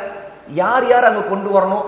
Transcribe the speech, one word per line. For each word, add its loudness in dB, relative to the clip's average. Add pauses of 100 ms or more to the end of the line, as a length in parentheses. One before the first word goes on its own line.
(600)
யார் 0
யார் 4
அங்க 0 (100)
கொண்டு -4
வரணும் 2